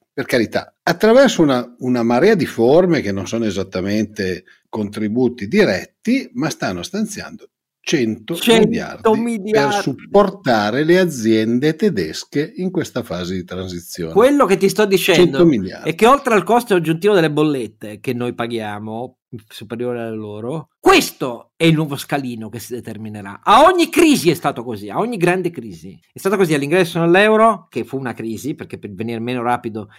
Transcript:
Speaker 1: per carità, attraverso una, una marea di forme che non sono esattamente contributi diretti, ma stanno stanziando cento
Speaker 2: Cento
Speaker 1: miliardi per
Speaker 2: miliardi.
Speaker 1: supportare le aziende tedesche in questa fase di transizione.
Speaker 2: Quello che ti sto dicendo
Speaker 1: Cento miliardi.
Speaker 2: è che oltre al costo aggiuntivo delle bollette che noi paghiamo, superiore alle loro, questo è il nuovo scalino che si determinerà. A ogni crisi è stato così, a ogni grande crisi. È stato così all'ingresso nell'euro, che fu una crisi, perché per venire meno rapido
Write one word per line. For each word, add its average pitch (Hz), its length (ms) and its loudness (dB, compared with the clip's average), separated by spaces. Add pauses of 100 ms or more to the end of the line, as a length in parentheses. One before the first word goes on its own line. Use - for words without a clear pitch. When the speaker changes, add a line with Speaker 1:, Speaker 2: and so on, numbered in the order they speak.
(120)
Speaker 1:
per 127 140 -6
carità, - 560 -2
attraverso 220 600 4
una, 123 360 0
una 123 240 0
marea 131 320 4
di 151 120 0
forme 151 540 4
che 98 120 -4
non 95 140 -6
sono 113 200 -4
esattamente 95 1000 -4 (240)
contributi 107 800 -4
diretti, 196 840 0
ma 135 160 -4
stanno 92 320 -6
stanziando - 680 -10 (340)
cento 120 540 -4
Speaker 2:
Cento 226 320 4
Speaker 1:
miliardi - 340 -6
per 220 160 2
Speaker 2:
miliardi. 214 640 -2
Speaker 1:
supportare 135 1000 0
le 175 140 4
aziende 123 760 0
tedesche 147 840 -4
in 180 140 -4
questa 135 320 -6
fase 90 320 -8
di 92 80 -6
transizione. 90 680 -10
Speaker 2:
Quello 262 320 4
che 190 140 2
ti 190 100 2
sto 214 160 2
dicendo 180 380 2
Speaker 1:
Cento 175 240 4
miliardi. 110 420 0
Speaker 2:
è 165 60 -4
che 214 120 4
oltre 269 280 4
al 180 100 2
costo 233 300 2
aggiuntivo 165 400 2
delle 160 160 4
bollette 127 680 -4
che 123 140 -6
noi 120 220 -4
paghiamo, 110 840 -8 (280)
superiore 120 540 -8
alle 113 120 -8
loro, 107 540 -10 (100)
questo 151 800 0
è 165 80 -2
il 165 100 6
nuovo 147 220 -2
scalino 120 540 -6
che 117 80 -12
si 117 160 -12
determinerà. 107 680 -14
A 226 200 6
ogni 349 260 4
crisi 285 400 4
è 156 60 4
stato 131 280 -4
così, 104 280 -8
a 110 80 -4
ogni 226 180 -2
grande 175 340 0
crisi. 98 480 -16 (140)
È - 60 -20
stato 196 180 -2
così 180 160 2
all'ingresso 165 480 0
nell'euro, 208 680 4
che 117 140 -6
fu 135 120 -10
una 131 160 -6
crisi, 113 420 -8
perché 104 240 -14
per 104 140 -14
venire 113 280 -8
meno 123 220 -6
rapido 117 460 -4 (100)